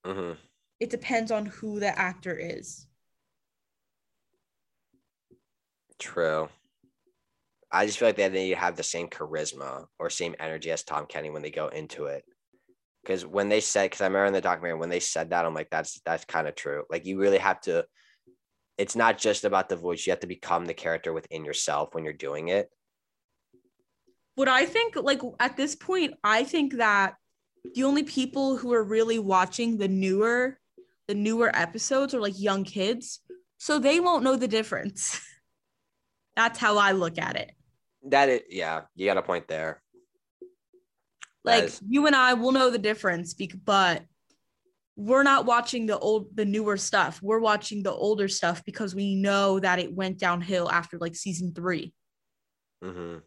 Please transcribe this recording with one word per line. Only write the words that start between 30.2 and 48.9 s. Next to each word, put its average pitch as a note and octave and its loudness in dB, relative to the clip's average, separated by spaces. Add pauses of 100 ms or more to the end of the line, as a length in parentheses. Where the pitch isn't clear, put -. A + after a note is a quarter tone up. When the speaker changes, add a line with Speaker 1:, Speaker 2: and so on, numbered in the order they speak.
Speaker 2:
the G3+ -4
newer A3 2
episodes C4 0
are, B3 0
like, G3+ -4
young G3 0
kids. G#3 -4 (400)
So - 0
they C#4+ 4
won't F4 2
know C4 4
the B3 -2
difference. - -4
<laughs> - -20
That's A3+ 2
how G#3 2
I G3 6
look E3+ 0
at - -4
it. - -8 (520)
Speaker 1:
That C#3 6
is, B2 4
yeah, E2 -4 (120)
you F#2 -4
got G2 4
a F2+ 2
point F2 -4
there. D#2+ -6 (560)
That F4+ -18 (960)
Speaker 2:
Like, A#3 6
Speaker 1:
is - -10
Speaker 2:
you C#4+ 4
and D4 6
I B3+ 6
will B3 2
know C4 6
the A#3+ 0
difference, F#3+ -2
bec-, - -10
but F#3+ 4 (880)
we're A#3+ 4
not C#4 6
watching A#3+ 2
the G#3 0
old, G#3+ 0
the G#3+ 0
newer G#3 0
stuff. F3+ 0
We're G#3+ 2
watching G#3 0
the F#3+ 0
older G3+ 0
stuff F3 -2
because G3 -8